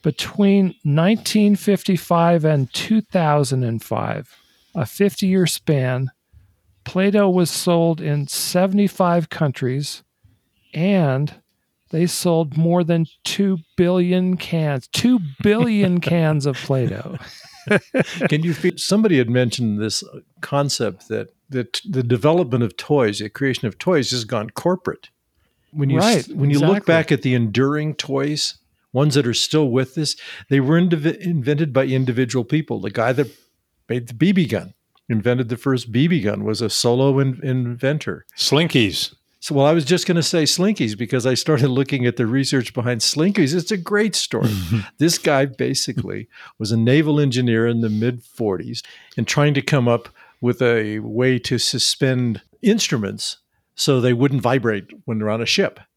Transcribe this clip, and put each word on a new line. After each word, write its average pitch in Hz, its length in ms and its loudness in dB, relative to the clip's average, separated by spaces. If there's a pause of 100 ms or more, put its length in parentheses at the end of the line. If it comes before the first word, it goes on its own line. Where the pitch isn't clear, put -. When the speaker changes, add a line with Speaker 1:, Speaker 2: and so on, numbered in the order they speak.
Speaker 1:
Between 196 720 2 (100)
nineteen 208 680 2
fifty-five 175 920 2
and 147 260 2
two - 300 0
thousand 147 600 0
and 113 200 -2
five, - 520 -6 (400)
a 139 120 -2
fifty-year 190 600 2
span, 127 640 -2 (760)
Play-Doh 202 460 2
was 180 200 2
sold 165 500 0
in 147 260 -2
seventy-five 180 1000 0
countries, 139 760 -4 (720)
and 151 600 0 (560)
they 165 160 2
sold 165 500 0
more 170 280 2
than 165 220 2 (180)
two 190 340 0 (180)
billion 180 600 2
cans, 156 520 -4
two 247 320 2 (220)
billion 208 580 2
<laughs> 156 100 -4
cans 156 360 2
of 135 100 -2
Play-Doh. - 600 -2 (520)
<laughs> - 600 -2
Speaker 2:
Can 151 140 0
you 170 100 -2
feel, 175 240 0
somebody 202 420 2
had 120 120 2
mentioned 120 500 0
this 107 220 -4 (380)
concept 139 680 -4
that, 107 200 -6 (200)
that 127 400 -6
the 131 140 -2
development 127 640 2
of 104 120 -6
toys, 113 440 0
the 107 100 -8
creation 135 380 -4
of 98 100 -10
toys, 151 320 0
has 123 140 -4
gone 110 260 -6
corporate. - 580 -4 (640)
When 143 180 -2
you 135 100 2
s- 196 300 2
Speaker 1:
Right, - 80 -12
Speaker 2:
when 143 140 2
you 143 80 4
look 180 200 4
Speaker 1:
exactly. 175 140 0
Speaker 2:
back 160 200 2
at 131 100 0
the 127 120 0
enduring 135 600 0
toys, 143 640 -4 (340)
ones 135 220 2
that 139 120 4
are 117 80 0
still 151 360 0
with 131 260 -2
us, 151 180 -4 (360)
they 139 100 4
were 143 200 4
indiv-, 170 380 0
invented 151 540 -2
by 135 140 2
individual 127 580 0
people. 147 360 -2
The 101 100 -8
guy 117 220 -2
that 120 160 0 (600)
made 120 200 -6
the 120 60 -14
B 165 180 2
B 180 140 2
gun, 95 280 -6 (340)
invented 120 400 0
the 120 80 -4
first 123 340 -4
B 123 160 2
B 170 140 2
gun, 101 240 -2
was 107 160 -4
a 113 100 -2
solo 131 480 2
in-, 135 240 -2
inventor. 127 840 -4 (120)
Speaker 3:
Slinkies. 135 800 0 (260)
Speaker 2:
So, - 160 -8
well, 139 100 4
I 151 80 4
was 165 100 0
just 160 220 0
gonna 170 160 0
say 160 220 0
Slinkies 156 520 0
because 120 300 -2
I 131 80 2
started 139 340 2
looking 131 380 0
at 120 100 0
the 120 100 0
research 131 460 0
behind 123 300 -4
Slinkies. 165 520 0
It's 170 180 -2
a 214 40 -2
great 208 380 -2
story. - 340 -2 (240)
Speaker 3:
<laughs> 107 260 -4
Speaker 2:
This 165 200 2
guy 143 260 2
basically 120 840 -6 (300)
was 107 140 -4
a 113 60 0
naval 147 420 2
engineer 120 460 2
in 117 160 0
the 110 80 -2
mid 117 320 -2
forties 104 600 -6 (360)
and 113 80 -2
trying 147 280 2
to 139 60 0
come 131 280 2
up 117 200 0 (320)
with 120 220 0
a 110 380 0
way 120 400 0
to 123 180 -2
suspend 123 840 -2 (220)
instruments 117 760 -2 (360)
so 135 260 2
they 123 120 4
wouldn't 127 300 0
vibrate 117 440 0 (180)
when 113 140 -6
they're 107 120 -2
on 113 120 -2
a 113 40 -4
ship. - 340 -2 (160)